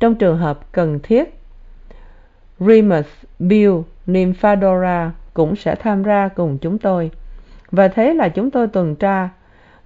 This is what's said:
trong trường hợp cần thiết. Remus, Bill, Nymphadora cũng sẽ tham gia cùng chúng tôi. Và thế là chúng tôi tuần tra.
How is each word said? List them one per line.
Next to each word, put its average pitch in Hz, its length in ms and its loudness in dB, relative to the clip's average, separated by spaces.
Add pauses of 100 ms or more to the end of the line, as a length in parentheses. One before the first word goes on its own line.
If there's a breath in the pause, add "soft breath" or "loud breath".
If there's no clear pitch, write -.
trong 233 140 2
trường 180 240 2
hợp 147 340 -4
cần 156 300 -2
thiết. 277 380 -2 (1200 soft breath)
Remus, 196 460 4 (320)
Bill, 202 340 4 (340)
Nymphadora 185 1040 0 (240)
cũng 165 220 0
sẽ - 180 -4
tham 202 300 -2
gia 202 240 0
cùng 165 300 -4
chúng 175 200 -4
tôi. 180 320 -2 (600 soft breath)
Và 190 180 4
thế 233 260 0
là 262 140 0
chúng 202 220 -4
tôi 240 160 0
tuần 180 300 -2
tra. 190 320 -2 (560 soft breath)